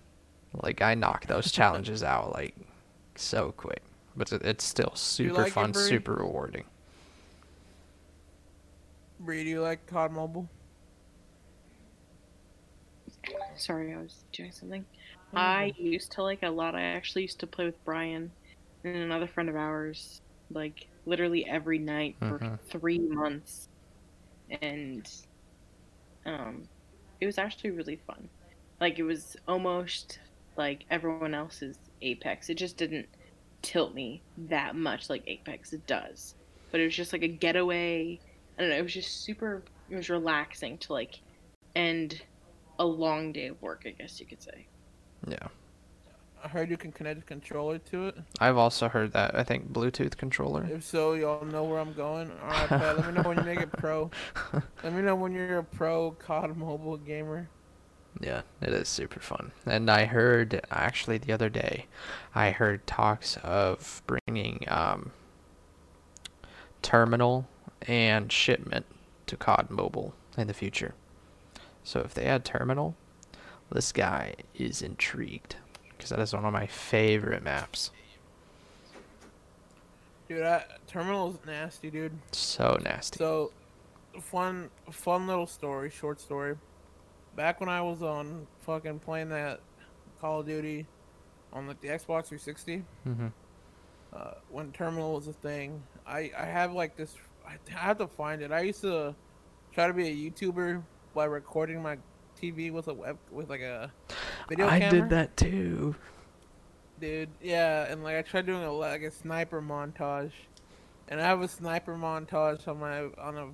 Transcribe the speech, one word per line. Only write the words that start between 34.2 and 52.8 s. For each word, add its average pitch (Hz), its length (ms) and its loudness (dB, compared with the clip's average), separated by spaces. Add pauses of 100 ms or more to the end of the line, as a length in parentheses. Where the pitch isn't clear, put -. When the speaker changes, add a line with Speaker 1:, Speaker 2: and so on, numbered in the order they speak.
Speaker 3:
that 147 260 0
much 151 340 -2
like 135 200 -4
Apex - 420 -12 (160)
does. - 480 -4 (380)
But 165 80 2
it 165 60 4
was 165 100 0
just, 175 160 -4
like, 165 100 0
a 165 60 2
getaway. 170 920 2 (400)
I - 20 -4
don't 175 100 4
know, 143 60 4
it 160 60 2
was 175 100 -4
just - 320 -6
super, 208 380 -4 (260)
it 190 80 -6
was 175 140 -4
relaxing 160 680 0
to, - 140 -8
like, 120 280 -4 (560)
end 165 440 0 (580)
a 175 60 4
long 160 480 2
day 143 140 -6
of - 160 -12
work, 82 240 -6
I 104 40 -6
guess - 300 -14
you - 60 -16
could - 160 -18
say. - 240 -18 (600)
Speaker 1:
Yeah. - 180 -8 (960)
Speaker 2:
I 151 40 -10
heard 165 220 -2
you 170 60 0
can 160 160 -12
connect 156 280 -8
a - 40 -18
controller 151 540 -4
to 185 300 -4
it. - 80 -6 (240)
Speaker 1:
I've 127 160 8
also 117 320 6
heard 110 240 4
that. 104 260 4
I 123 60 4
think 127 280 -2
Bluetooth 127 440 0
controller. 139 540 0
Speaker 2:
If 160 120 -4
so, 160 320 2
y'all 151 320 0
know 156 180 -2
where 160 140 0
I'm 156 140 -2
going. 156 380 -4 (120)
All 131 60 -6
right, 156 200 2
Pat, 151 300 6